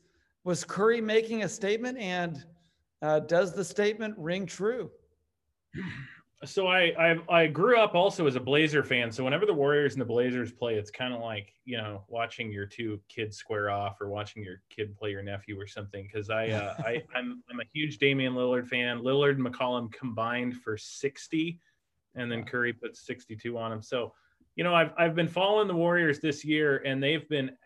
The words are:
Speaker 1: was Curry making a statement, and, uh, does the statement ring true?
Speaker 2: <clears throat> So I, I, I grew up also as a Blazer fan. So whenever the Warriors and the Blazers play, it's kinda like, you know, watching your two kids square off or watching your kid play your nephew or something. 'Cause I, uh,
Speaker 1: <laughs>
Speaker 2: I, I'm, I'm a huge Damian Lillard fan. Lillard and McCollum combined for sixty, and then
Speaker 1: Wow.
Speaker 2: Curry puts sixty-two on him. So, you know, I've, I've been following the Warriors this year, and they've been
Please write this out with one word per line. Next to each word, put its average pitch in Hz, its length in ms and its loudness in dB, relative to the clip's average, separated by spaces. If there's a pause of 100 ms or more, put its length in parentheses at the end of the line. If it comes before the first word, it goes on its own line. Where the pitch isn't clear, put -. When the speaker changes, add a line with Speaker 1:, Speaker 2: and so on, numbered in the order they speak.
(440)
Speaker 1:
was 175 220 -2
Curry 226 340 2
making 220 440 0
a 175 60 -2
statement, 226 480 -4
and, 175 480 -4 (560)
uh, 151 200 2
does 170 320 2
the 196 100 -4
statement 214 540 -2
ring 180 280 -4
true? 208 460 -4 (840)
Speaker 2:
<clears throat> - 80 -8 (640)
So 185 220 -2
I, 180 320 4
I, 165 180 6 (180)
I 165 120 8
grew 196 320 6
up 208 160 6
also 175 320 4
as 131 80 4
a 127 40 -2
Blazer 143 440 4
fan. 120 280 0
So 131 120 -4
whenever 151 240 0
the 202 80 4
Warriors 143 380 4
and 135 80 -2
the 120 40 -2
Blazers 120 460 0
play, 120 240 -2
it's 104 160 -4
kinda 127 260 -6
like, 113 340 -8 (140)
you 123 120 -6
know, 104 320 -6
watching 117 420 -6
your 101 160 -6
two 107 420 -8
kids 107 280 -8
square 104 340 -4
off 101 280 -4
or 101 100 -6
watching 104 340 -8
your 92 260 -14
kid 104 260 -8
play 104 140 -6
your 98 140 -6
nephew 98 360 -10
or 101 60 -12
something. 101 420 -12
'Cause 101 220 -8
I, 113 200 -2
uh, 104 280 -2
Speaker 1:
<laughs> 165 80 -6
Speaker 2:
I, 117 180 -2 (120)
I'm, 123 340 -6
I'm 123 100 -10
a 117 40 -8 (100)
huge 151 240 -4
Damian 135 380 2
Lillard 123 320 0
fan. 123 320 0
Lillard 139 380 4
and 127 100 0
McCollum 123 440 -2
combined 120 680 -4
for 107 200 -6
sixty, 160 800 -6 (540)
and 120 180 -6
then 113 100 -4
Speaker 1:
Wow. 110 40 -10
Speaker 2:
Curry 120 280 -2
puts 117 300 -12
sixty-two 120 540 -10
on 113 140 -4
him. 110 100 -8
So, 120 320 -6 (420)
you 160 80 -2
know, 175 120 2
I've, 160 200 4
I've 165 200 4
been 165 120 4
following 202 400 2
the 185 80 -2
Warriors 170 440 4
this 151 260 -2
year, 151 400 2
and 135 160 -2
they've 151 280 2
been 135 360 -2